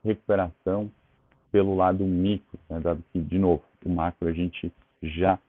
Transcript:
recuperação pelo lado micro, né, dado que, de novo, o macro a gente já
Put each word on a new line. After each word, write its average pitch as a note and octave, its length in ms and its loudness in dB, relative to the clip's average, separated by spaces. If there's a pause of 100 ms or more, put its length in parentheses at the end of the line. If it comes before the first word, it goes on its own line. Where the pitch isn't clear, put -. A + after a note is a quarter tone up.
recuperação G2+ 880 -2 (600)
pelo G2 240 4
lado F#2 280 2
micro, F#2+ 560 -2 (100)
né, E2 100 -6
dado E2 320 -2
que, F2+ 80 -4
de D#2+ 200 -2
novo, F2 240 2 (200)
o F2+ 60 -6
macro E2+ 380 -2
a E2 60 -2
gente E2+ 380 -6 (300)
já F2 480 0